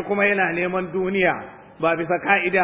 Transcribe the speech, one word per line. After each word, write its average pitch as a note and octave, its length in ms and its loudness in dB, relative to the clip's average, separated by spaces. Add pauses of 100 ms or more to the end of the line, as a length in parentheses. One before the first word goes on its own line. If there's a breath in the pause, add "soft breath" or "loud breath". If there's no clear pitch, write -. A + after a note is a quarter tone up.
kuma G3+ 180 0
yana G3 300 0
neman F3+ 360 -2
duniya F#3 420 0 (460)
ba E3 160 2
bisa E3 220 -2
ka'ida F#3 460 2